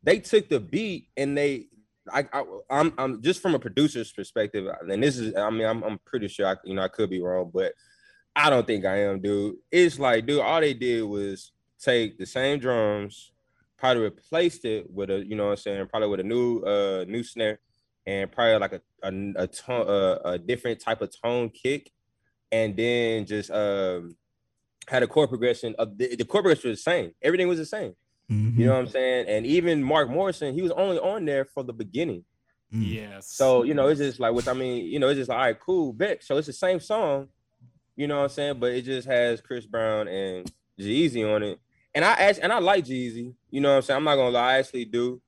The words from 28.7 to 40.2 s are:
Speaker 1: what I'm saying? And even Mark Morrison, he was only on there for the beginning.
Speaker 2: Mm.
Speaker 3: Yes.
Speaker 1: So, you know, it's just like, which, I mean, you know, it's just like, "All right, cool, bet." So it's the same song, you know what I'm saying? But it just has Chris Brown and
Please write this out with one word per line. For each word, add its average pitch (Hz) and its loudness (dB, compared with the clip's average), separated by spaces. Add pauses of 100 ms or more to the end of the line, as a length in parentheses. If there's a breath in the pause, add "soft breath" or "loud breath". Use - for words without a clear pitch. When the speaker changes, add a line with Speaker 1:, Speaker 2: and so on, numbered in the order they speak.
Speaker 1:
what 131 2
I'm 123 -4
saying? 127 0
And 107 0
even 160 2
Mark 143 2
Morrison, 160 -2
he 175 -2
was 170 0
only 185 0
on 190 -2
there 139 0
for - -8
the 120 -10
beginning. 110 -6 (500)
Speaker 2:
Mm. 110 -2
Speaker 3:
Yes. 104 -14
Speaker 1:
So, 127 4
you 143 0
know, 139 4
it's 151 2
just 135 -4
like, 117 2
which, 120 0
I 127 0
mean, 123 -4
you 135 -4
know, 135 4
it's 139 2
just 127 -6
like, 120 -2
"All 131 2
right, 117 0
cool, 165 -2
bet." 175 -2
So 139 -2
it's 147 -2
the 143 -12
same 185 0
song, 151 -2 (680)
you 143 -4
know 143 -2
what 143 2
I'm 139 0
saying? 143 -4
But 123 2
it 123 -2
just 127 -6
has 120 2
Chris 117 -10
Brown 107 0
and 92 -6 (280)